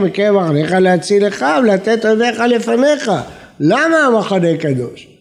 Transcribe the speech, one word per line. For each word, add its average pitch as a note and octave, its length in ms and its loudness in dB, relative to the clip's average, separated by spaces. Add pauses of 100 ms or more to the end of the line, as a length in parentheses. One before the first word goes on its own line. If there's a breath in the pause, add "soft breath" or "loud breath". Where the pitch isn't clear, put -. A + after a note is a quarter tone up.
בקרב G3+ 320 0
מחניך D#3 360 0
להצילך F#3+ 760 0 (180)
ולתת A3 420 0
אויביך A3 340 0
לפניך." A#3+ 720 0 (480 loud breath)
למה C#4 380 2
המחנה G3 600 0
קדוש? C3 500 -6 (140)